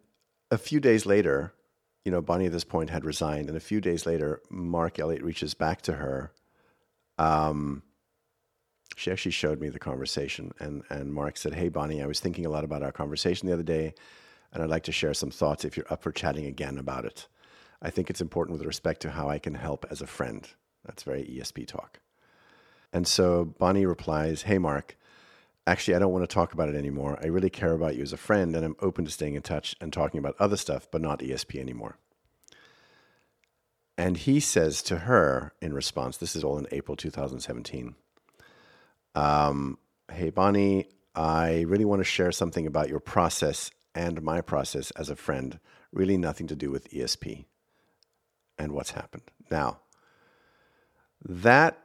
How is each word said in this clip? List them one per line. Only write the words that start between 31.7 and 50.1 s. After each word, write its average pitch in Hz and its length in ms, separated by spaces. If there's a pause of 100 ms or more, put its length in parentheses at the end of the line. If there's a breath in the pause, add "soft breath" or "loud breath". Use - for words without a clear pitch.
And 87 200
he 139 240
says 80 440
to 85 160
her 76 600
in 78 140
response, 65 420
this - 180
is 78 80
all 71 160
in 71 140
April 69 240
two 78 140
thousand 69 300
seventeen, 120 540 (1200 soft breath)
um, 73 640 (320)
"Hey, 80 200
Bonnie, 98 580 (260)
I 82 480
really 98 220
want 101 160
to 90 40
share 90 280
something 85 340
about 76 220
your 73 120
process - 720 (240)
and 82 280
my 80 180
process 71 520
as 76 180
a 71 60
friend, 67 440 (320 soft breath)
really 95 240
nothing 82 320
to 76 80
do 69 140
with - 220
E 65 100
S 60 140
P - 300 (1120)
and 76 140
what's 71 200
happened." - 380 (200)
Now, 73 300 (1400 soft breath)